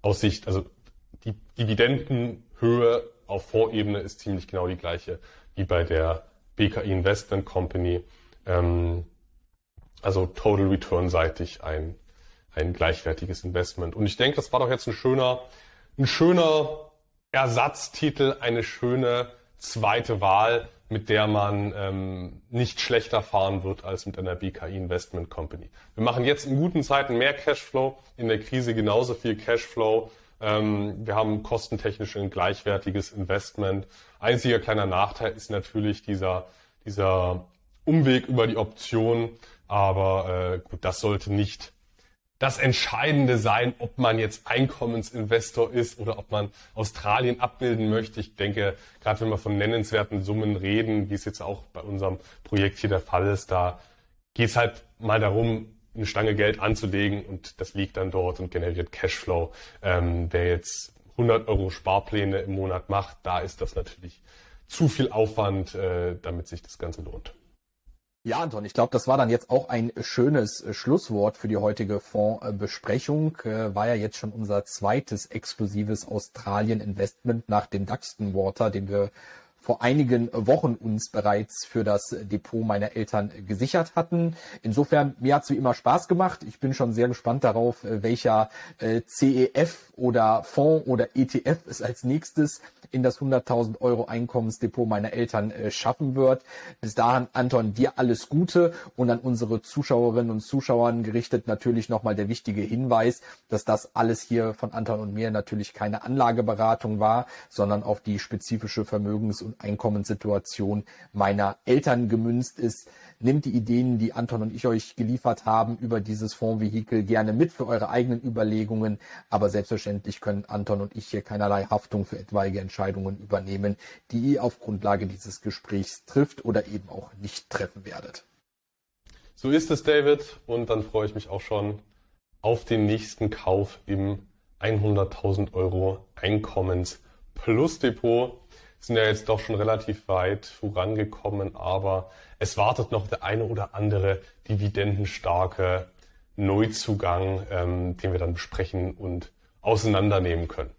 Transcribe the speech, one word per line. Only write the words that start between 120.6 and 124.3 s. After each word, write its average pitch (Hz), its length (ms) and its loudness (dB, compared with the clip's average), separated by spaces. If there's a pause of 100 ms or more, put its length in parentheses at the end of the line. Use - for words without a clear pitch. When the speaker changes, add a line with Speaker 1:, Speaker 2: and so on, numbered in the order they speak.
Speaker 2:
und 101 160 -8
ich 107 120 -12
hier 104 140 -4
keinerlei 101 440 0
Haftung 104 400 -2
für - 120 -10
etwaige 98 440 -2
Entscheidungen 98 560 -4
übernehmen, 98 580 -2 (360)
die 117 80 -2
ihr 139 240 2